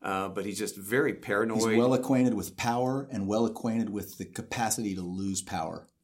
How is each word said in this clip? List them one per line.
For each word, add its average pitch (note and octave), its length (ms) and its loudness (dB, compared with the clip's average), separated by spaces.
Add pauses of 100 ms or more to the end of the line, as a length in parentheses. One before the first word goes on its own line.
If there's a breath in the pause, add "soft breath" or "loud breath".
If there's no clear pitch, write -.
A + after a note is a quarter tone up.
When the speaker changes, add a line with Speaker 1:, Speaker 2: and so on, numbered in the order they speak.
Speaker 1:
Uh, F#2+ 280 -2
but F#2+ 160 -6
he's G2 140 -6
just G2+ 180 -4
very A2 380 0
paranoid. A2+ 560 0
Speaker 2:
He's A2 80 6
well B2+ 160 6
acquainted B2+ 400 4
with F#2 220 -4
power B2+ 540 0
and G2 160 -2
well A2 200 4
acquainted A2+ 440 -2
with G2 280 -8
the F#2+ 60 -8
capacity A2 680 -2
to F#2 80 -4
lose F#2 400 -4
power. E2 440 -6 (180)